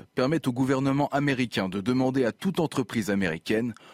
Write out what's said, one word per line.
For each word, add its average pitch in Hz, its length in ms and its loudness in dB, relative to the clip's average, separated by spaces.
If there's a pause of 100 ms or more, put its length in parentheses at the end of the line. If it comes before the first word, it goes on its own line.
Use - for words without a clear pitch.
(140)
permet 139 340 0
au 127 40 2
gouvernement 135 560 0
américain 127 600 0
de 98 140 -4
demander 131 420 2
à 110 80 2
toute - 280 -2
entreprise 120 500 -2
américaine, 101 640 0 (200)